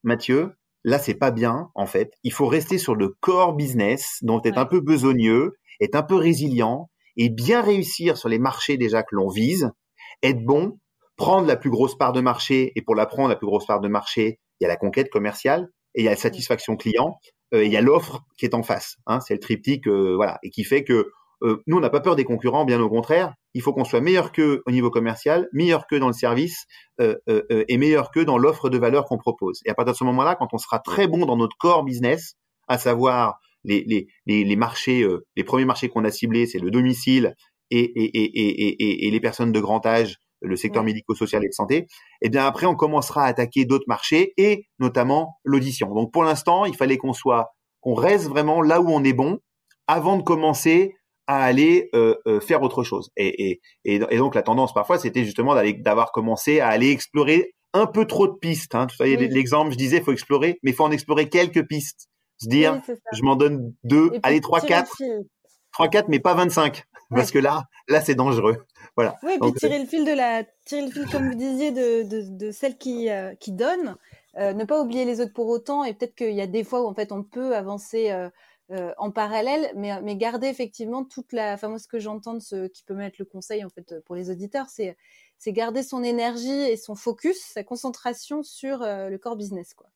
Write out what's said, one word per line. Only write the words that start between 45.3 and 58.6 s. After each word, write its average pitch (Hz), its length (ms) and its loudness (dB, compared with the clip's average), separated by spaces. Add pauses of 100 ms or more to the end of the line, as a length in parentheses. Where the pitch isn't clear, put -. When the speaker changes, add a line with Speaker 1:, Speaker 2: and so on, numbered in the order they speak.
Speaker 1:
l'audition. 131 480 0
Donc 113 180 -2
pour 170 120 2
l'instant, 170 420 2
il 175 100 -4
fallait 135 220 2
qu'on 135 160 -4
soit, 117 400 0 (260)
qu'on 127 140 0
reste 165 340 2
vraiment 151 340 2
là 165 200 4
où 175 80 2
on 147 160 2
est 135 80 4
bon 139 260 0 (480)
avant 170 300 2
de 180 60 -2
commencer 165 720 2 (300)
à 139 200 0
aller, 151 500 4
euh, 113 200 6 (120)
euh, 107 140 2
faire 151 220 2
autre 127 200 0
chose. 101 320 -8
Et, 98 360 -2
et, 90 100 -8 (240)
et, 101 240 2
et 117 80 2
donc 131 180 2
la 107 80 0
tendance 123 300 0
parfois, 113 260 0
c'était 123 240 -2
justement 117 320 0
d'aller, 107 160 2
d'avoir 107 400 0
commencé 113 480 0
à 127 80 2
aller 117 240 4
explorer 147 640 0 (160)
un 190 140 2
peu 220 200 2
trop 196 220 2
de 190 60 -2
pistes. 165 420 -6